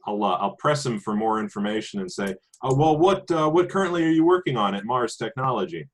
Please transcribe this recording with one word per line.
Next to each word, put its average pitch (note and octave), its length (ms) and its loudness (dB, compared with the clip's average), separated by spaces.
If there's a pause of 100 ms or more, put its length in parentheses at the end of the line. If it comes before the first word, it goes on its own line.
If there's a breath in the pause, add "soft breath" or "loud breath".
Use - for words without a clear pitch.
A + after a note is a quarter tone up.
I'll, G#2 180 -4
uh, G2 140 2
I'll G2 180 -2
press C#3+ 300 0
him A#2 140 -4
for G#2+ 160 -6
more A2 240 0
information G#2 640 -4
and F2+ 100 -8
say, G2 240 -4 (260)
Uh, C3+ 140 -2
well, D3+ 220 4
what, F#3+ 340 2
uh, D#3 180 2
what F3 200 2
currently F3 340 0
are D#3+ 80 2
you D#3+ 140 4
working F3 320 2
on G2+ 180 0
at G2+ 100 -6
Mars A#2+ 320 -2
Technology? A2 760 -4